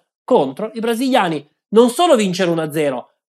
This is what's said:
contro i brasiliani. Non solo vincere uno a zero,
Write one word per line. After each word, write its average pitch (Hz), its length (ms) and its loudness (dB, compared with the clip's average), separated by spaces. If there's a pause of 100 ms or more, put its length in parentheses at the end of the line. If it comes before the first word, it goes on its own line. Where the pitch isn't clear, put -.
(240)
contro 170 520 -2
i 226 40 -10
brasiliani. 226 680 -2 (200)
Non 233 200 6
solo 339 260 2
vincere 185 360 0
uno 165 100 -2
a 156 100 -6
zero, 143 420 -6 (140)